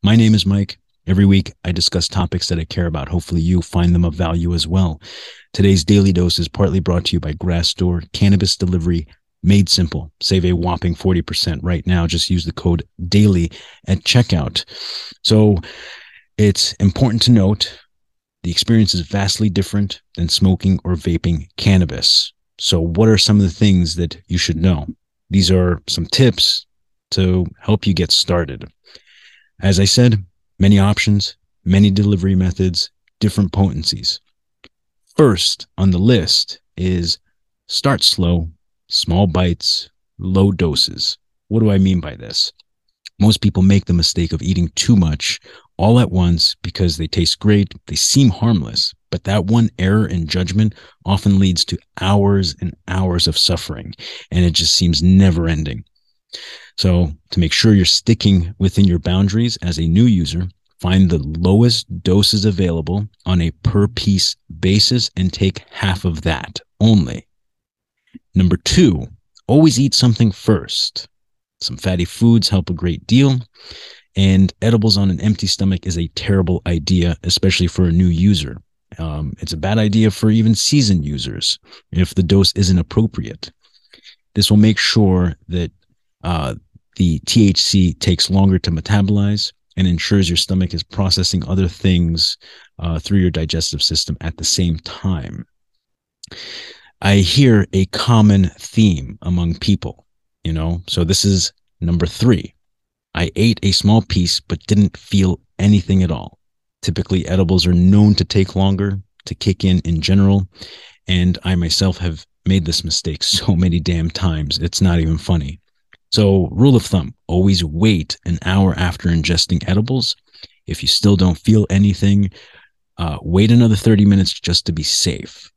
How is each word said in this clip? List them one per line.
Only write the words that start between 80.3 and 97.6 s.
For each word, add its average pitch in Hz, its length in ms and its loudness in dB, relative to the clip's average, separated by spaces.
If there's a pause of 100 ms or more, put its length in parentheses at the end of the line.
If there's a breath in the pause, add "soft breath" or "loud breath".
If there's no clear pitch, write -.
even 110 240 4
seasoned 101 500 0
users 67 560 -8 (320 loud breath)
if 90 220 -2
the 95 80 0
dose 92 320 2
isn't 92 240 2
appropriate. 80 720 -4 (800 soft breath)
This 104 160 0
will 104 60 6
make 107 220 4
sure 92 580 0 (120)
that, 87 220 -6 (540)
uh, 78 320 -6 (400)
the 85 240 0
T 110 300 4
H - 120 0
C 90 320 0
takes - 360 -2
longer 95 280 2
to - 140 -4
metabolize 101 800 -2 (240)
and 92 100 0
ensures 90 420 0
your 87 80 -2
stomach 92 380 -2
is 82 80 -6
processing 95 640 -4
other 92 220 0
things, 87 680 0 (440 loud breath)
uh, 82 180 -4
through 101 220 0
your 90 100 2
digestive 80 520 -4
system - 400 -4
at 82 160 -8
the - 60 -12
same 85 340 -2
time. - 680 -8 (1500 loud breath)
I 101 180 4
hear 107 540 4